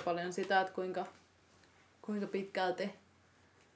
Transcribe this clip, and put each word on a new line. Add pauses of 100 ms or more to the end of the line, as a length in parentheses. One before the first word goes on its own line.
paljon
sitä,
että
kuinka, (960)
kuinka
pitkälti (880)